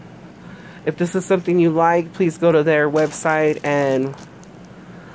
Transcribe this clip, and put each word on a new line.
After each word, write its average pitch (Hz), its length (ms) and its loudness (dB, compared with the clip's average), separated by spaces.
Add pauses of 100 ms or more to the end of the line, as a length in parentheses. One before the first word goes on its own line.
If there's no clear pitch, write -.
(840)
if 156 140 -4
this 175 160 -4
is 185 100 -4
something 180 340 0
you 170 120 4
like, 165 420 2
please 165 260 -2
go 170 140 4
to 156 100 4
their 151 280 2
website 156 760 0
and, 139 500 0 (1000)